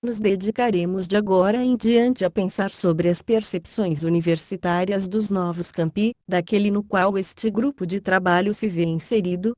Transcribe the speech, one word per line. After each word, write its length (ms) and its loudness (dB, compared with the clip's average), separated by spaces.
nos 160 -4
dedicaremos 880 0
de 80 0
agora 480 2
em 140 2
diante 480 4
a 40 2
pensar 400 -2
sobre 380 0
as 140 0
percepções 800 -2
universitárias 1040 0
dos 220 -2
novos 420 -2
campi, 400 0
daquele 420 0
no 140 0
qual 320 0
este 340 -4
grupo 360 -2
de 160 -4
trabalho 500 0
se 160 -4
vê 160 0
inserido, 720 -2